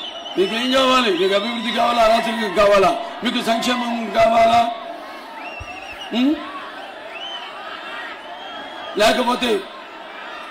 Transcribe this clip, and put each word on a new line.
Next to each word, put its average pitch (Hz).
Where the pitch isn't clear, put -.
మీకు 190
ఏం 254
కావాలి? 254
మీకు 190
అభివృద్ధి 226
కావాలా? 233
అరాచకం 226
కావాలా? 202
మీకు 220
సంక్షేమం 233
కావాలా? 226
ఉం? 262
లేకపోతే 233